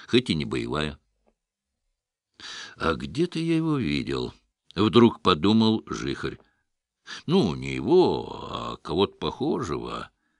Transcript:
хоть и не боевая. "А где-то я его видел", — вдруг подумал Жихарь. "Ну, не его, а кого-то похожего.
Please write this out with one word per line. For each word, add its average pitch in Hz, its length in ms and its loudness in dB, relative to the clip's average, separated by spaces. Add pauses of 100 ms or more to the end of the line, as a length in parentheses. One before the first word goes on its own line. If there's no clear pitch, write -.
хоть 123 220 2
и 90 60 2
не 73 100 -2
боевая. 67 520 -4 (1800)
"А 80 160 0
где-то 135 460 -4
я 165 180 0
его 160 200 0
видел", — 67 560 -4 (420)
вдруг 110 460 6
подумал 107 640 4
Жихарь. 65 500 -6 (880)
"Ну, 131 280 2
не 65 200 -8
его, 78 760 2
а 60 260 -8
кого-то 90 400 0
похожего. 76 920 -4 (280)